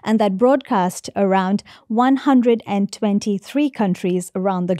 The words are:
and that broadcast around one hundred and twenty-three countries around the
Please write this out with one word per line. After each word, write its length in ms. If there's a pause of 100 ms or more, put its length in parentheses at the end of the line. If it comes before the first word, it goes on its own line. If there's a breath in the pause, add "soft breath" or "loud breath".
and 160
that 200
broadcast 760
around 460 (260 loud breath)
one 280
hundred 500
and 260
twenty-three 760
countries 640
around 320
the 140